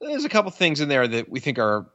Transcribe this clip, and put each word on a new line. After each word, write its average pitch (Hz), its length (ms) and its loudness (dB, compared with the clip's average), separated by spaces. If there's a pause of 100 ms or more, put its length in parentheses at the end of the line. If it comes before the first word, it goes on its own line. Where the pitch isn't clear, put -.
There's 294 220 -4
a 294 40 -4
couple 202 200 2
things 160 320 0
in 147 80 0
there 127 180 4
that 117 220 -4
we 135 100 -8
think 123 200 -4
are 107 360 0